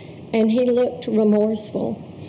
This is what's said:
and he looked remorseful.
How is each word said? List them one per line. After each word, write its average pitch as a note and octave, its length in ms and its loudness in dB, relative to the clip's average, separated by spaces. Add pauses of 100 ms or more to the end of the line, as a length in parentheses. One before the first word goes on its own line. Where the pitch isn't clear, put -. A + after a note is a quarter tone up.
(320)
and A3 200 4
he B3 140 2
looked B3 420 0
remorseful. G#3+ 920 0 (300)